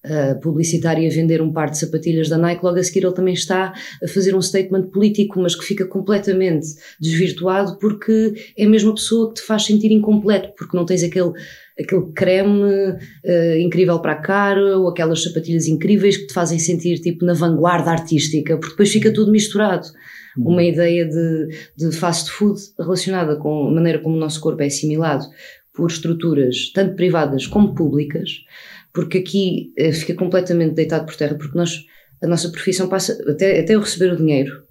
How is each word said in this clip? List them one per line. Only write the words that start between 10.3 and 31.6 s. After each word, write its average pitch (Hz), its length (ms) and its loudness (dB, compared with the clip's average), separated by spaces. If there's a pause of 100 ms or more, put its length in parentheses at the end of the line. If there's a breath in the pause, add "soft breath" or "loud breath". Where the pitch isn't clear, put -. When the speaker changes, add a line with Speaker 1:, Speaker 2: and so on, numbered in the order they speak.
Speaker 1:
porque - 180 -8
não 175 100 0
tens 175 200 0
aquele, 175 260 0 (480 loud breath)
aquele 170 340 -2
creme, 196 840 2 (260 loud breath)
eh, 170 380 2
incrível 170 380 2
para 160 120 -2
a 151 100 -4
cara 196 560 2
ou 185 120 2
aquelas 165 340 -2
sapatilhas 165 440 -2
incríveis 190 500 2
que - 100 -12
te - 60 -16
fazem 170 260 -2
sentir, 170 400 -2
tipo, 170 240 -2
na 175 100 2
vanguarda 165 560 2
artística, 160 680 0
porque - 140 -10
depois 208 200 2
fica 214 180 2
tudo 214 220 2
misturado. 208 560 0 (500 loud breath)
Speaker 2:
Uhum. 131 140 0
Speaker 1:
Uma 175 140 4
ideia 170 420 2
de, 160 400 -2 (300 loud breath)
de 160 180 -2
fast 170 340 -2
food 208 300 0 (180)
relacionada 175 600 -2
com 151 320 -2
a - 40 2
maneira 165 260 2
como 160 180 -2
o - 20 0
nosso 156 220 -4
corpo 151 220 -2
é - 20 0
assimilado 151 580 -2 (500 loud breath)
por 170 160 -2
estruturas 165 840 -2
tanto 190 220 0
privadas 160 520 0
como 208 260 2
públicas, 147 560 -2 (640 loud breath)
porque 170 240 -4
aqui, 185 580 -2
eh, 156 160 2
fica - 220 -4
completamente 170 640 0
deitado 160 320 0
por - 80 -16
terra, 151 200 -2
porque 147 220 -8
nós, 170 260 -2 (380 soft breath)